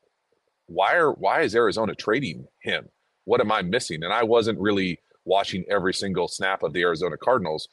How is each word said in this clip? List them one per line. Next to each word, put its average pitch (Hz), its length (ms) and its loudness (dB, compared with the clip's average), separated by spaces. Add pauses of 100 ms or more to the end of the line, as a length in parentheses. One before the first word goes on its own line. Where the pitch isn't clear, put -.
(680)
"Why 95 280 2
are, 160 160 4
why 117 300 0
is 113 140 0
Arizona 110 400 2
trading 107 520 -2 (120)
him? 87 300 -6 (360)
What 120 160 2
am 107 100 0
I 104 120 0
missing?" 87 400 -4
And 90 100 -2
I 117 100 2
wasn't 110 360 2
really 95 400 0 (260)
watching 98 420 0
every 95 260 0
single 92 340 -2
snap 95 340 -2
of - 120 -2
the 90 80 0
Arizona 85 360 0
Cardinals, 90 560 0